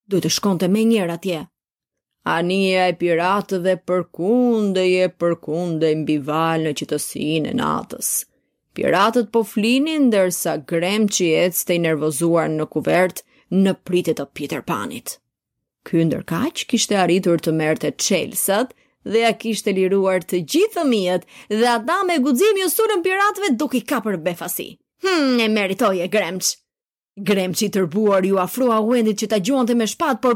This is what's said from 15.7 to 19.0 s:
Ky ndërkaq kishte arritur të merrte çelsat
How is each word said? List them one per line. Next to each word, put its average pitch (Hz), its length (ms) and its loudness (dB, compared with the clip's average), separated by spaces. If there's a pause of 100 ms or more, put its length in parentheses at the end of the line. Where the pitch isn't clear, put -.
Ky 165 180 2
ndërkaq 165 640 -4
kishte 208 320 0
arritur 175 400 2
të 160 160 -2
merrte 156 400 -2
çelsat 196 800 -2 (320)